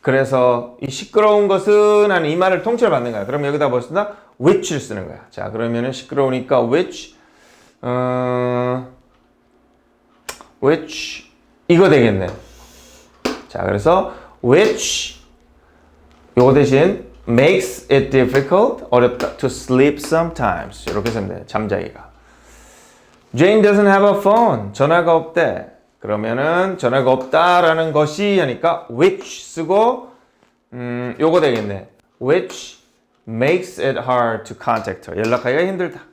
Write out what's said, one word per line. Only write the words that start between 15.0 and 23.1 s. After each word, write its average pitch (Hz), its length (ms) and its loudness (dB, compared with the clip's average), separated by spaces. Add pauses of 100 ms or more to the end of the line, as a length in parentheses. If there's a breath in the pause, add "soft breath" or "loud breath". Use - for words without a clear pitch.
요거 127 160 6
대신 147 540 2 (200)
makes 143 640 0
it 135 200 2
difficult, 139 800 2
어렵다, 123 460 2
to 139 100 -4
sleep 135 500 2
sometimes. 143 880 -4
이렇게 104 220 -4
쓰면 107 200 -6
돼, 90 180 -12
잠자기가. 98 640 -6 (1300 soft breath)